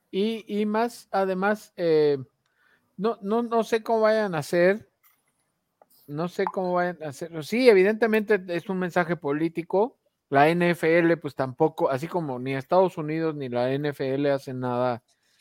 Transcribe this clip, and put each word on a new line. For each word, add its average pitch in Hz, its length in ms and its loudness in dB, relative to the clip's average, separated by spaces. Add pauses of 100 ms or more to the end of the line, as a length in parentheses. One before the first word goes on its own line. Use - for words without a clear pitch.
(120)
Y, 214 340 -2
y 208 200 -2
más, 220 440 -2
además, 190 680 -2
eh, 151 400 4 (800)
no, 214 240 -2
no, 214 220 0
no 233 200 0
sé 226 180 -2
cómo 220 200 0
vayan 214 340 2
a 156 40 0
hacer, 180 500 2 (1160)
no 147 220 -6
sé 196 160 -4
cómo 185 300 -2
vayan 175 280 -2
a 156 80 -8
hacer. 165 220 -12 (140)
Sí, 247 240 4
evidentemente 214 800 2
es 175 180 -6
un 190 120 -4
mensaje 175 360 -2
político. 165 840 -4 (300)
La 139 220 6
N 175 200 2
F 165 300 2
L, 170 160 4
pues 151 180 -10
tampoco, 151 560 0
así 135 200 -4
como 151 300 -4
ni 131 160 -4
Estados 180 420 2
Unidos 160 380 -4
ni 139 120 -8
la 120 240 0
N 143 160 -2
F 139 280 -4
L 143 160 0
hacen 135 280 -4
nada, 123 420 -2 (400)